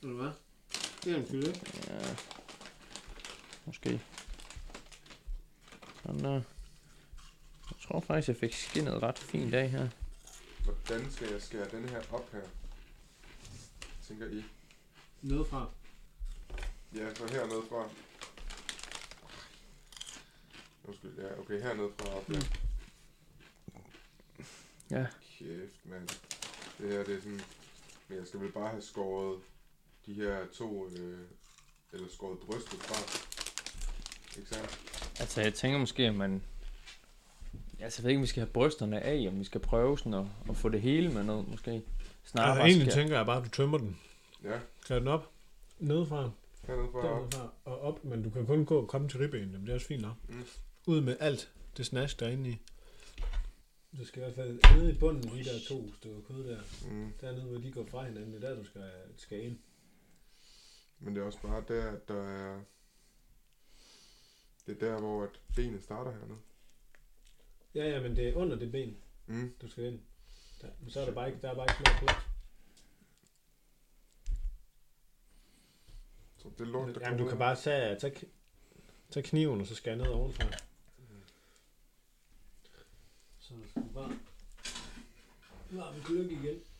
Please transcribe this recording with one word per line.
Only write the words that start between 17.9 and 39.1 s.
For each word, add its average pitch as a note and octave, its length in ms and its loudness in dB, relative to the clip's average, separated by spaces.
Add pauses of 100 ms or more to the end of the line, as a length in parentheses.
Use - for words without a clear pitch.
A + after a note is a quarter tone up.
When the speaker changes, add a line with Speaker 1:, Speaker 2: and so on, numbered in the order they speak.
Speaker 3:
Undskyld, G2+ 360 -14
ja, G2 200 -8
okay, G2+ 220 -4
hernede G#2 360 -2
fra - 200 -4
op G2 100 -6
her. D3+ 120 0
Speaker 2:
Mm. - 60 0 (2500)
Ja. C3 160 2 (320)
Speaker 3:
Kæft, D3 480 -12
mand. F#2 220 -12 (680)
Det G2+ 160 -4
her, G2+ 100 0
det G2 140 -2
er F#2+ 40 -8
sådan... G2+ 200 -10 (680)
Men F#2+ 100 -10
jeg F2+ 100 -10
skal G2 120 -10
vel G2 120 -4
bare G#2+ 180 -4
have A2 120 -6
skåret F#2+ 580 -4 (680)
de G#2 80 -12
her G2+ 400 -2
to... G2+ 340 -6
Øh, F2+ 320 -8 (720)
eller F#2 160 -8
skåret F#2 300 -8
brystet G2+ 400 -6
fra. - 160 -6 (1400)
Ikke G3 100 -12
sandt? A2 300 -6 (400)
Speaker 2:
Altså, A2 220 0
jeg G#2+ 120 4
tænker C#3 260 2
måske, B2+ 280 4
at G#2+ 80 4
man, G2 280 0 (1400)
altså, A2+ 220 -6
jeg - 20 -4
ved A#2+ 60 4
ikke, C#3 100 8
om - 20 4
vi B2+ 60 4
skal A#2 180 2
have - 80 -6
brysterne A#2 480 6
af, C3+ 260 2